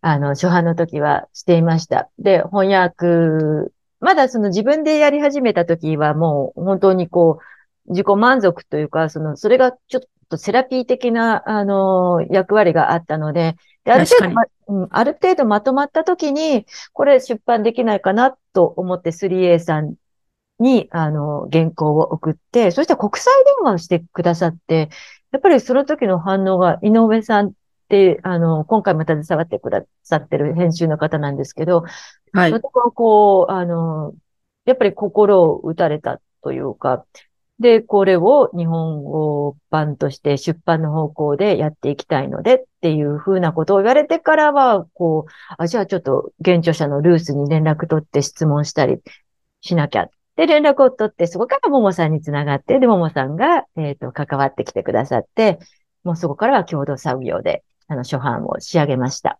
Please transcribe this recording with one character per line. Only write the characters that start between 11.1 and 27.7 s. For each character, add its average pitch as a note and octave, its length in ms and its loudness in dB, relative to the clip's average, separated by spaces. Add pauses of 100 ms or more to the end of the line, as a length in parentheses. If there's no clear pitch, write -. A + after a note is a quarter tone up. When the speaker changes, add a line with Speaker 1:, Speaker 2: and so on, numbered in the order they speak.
Speaker 1:
な、 A3+ 360 0
あ G#3 160 -2
の、 F#3+ 640 0
役 F#3+ 280 0
割 F#3 160 4
が D#3+ 200 2
あ E3 40 0
っ E3+ 100 -6
た D#3 100 -6
の D3+ 160 -4
で、 E3 220 -2 (300)
で、 A3+ 80 2
あ C4 60 6
る - 80 4
程 A#4 220 4
度 - 60 -4
ま-、 A3+ 80 0
Speaker 2:
確 - 100 -4 (140)
か G#3 60 -6
に。 G3 80 -2
Speaker 1:
う F3+ 60 -4
ん、 - 40 -14
あ - 140 0
る D4 180 -2
程 F#4 140 2
度 C4+ 100 0
ま G#3 140 2
と C4 120 -2
ま C#4 120 0
っ C#4+ 60 -10
た D#4+ 120 -2
時 D#4+ 300 -2
に、 D4 340 -2 (260)
こ - 120 -2
れ C4+ 160 6
出 A#3+ 260 -8
版 A#3 160 0
で A3+ 100 0
き A#3+ 120 -2
な G#3+ 100 0
い G3 60 -2
か F#3+ 120 -2
な B3+ 240 0 (160)
と F3+ 120 4
思 F3+ 280 -4
っ F3+ 80 -6
て、 E3+ 120 -6
ス F#3+ 160 -6
リ F#3 140 -2
ー F3 100 4
エ - 20 6
ー E3 60 2
さ E3 200 -4
ん D3+ 140 -8 (640)
に、 B3 320 2
あ D#3 200 -2
の、 D3+ 400 -6
原 E3 200 2
稿 D#3 220 -2
を D3+ 100 2
送 - 300 -4
っ - 20 -4 (180)
て、 A3+ 180 2
そ C4 120 -2
し - 40 0
た D#4+ 80 2
ら - 40 -6
国 - 220 -4
際 B4 120 2 (120)
電 C#5 100 6 (100)
話 B3 80 2
を F3+ 60 -2
し E3 100 -10
て F#3+ 120 0 (120)
く F3 100 -8
だ F3 120 2
さ E3+ 140 -2
っ E3 80 -6 (100)
て、 D#3 240 0 (420)
や C#4 60 -4
っ - 20 -2
ぱ G4 80 4
り D#4 120 6
そ B3 140 -4
の C#4 100 2
時 - 220 -2
の F#3 120 0
反 F#3+ 260 -2
応 F#3+ 140 0
が、 F3 240 2
井 G#3 80 2
上 A3+ 320 4
さ G#3 200 0
ん G3+ 60 -2
っ G3 40 -10 (360)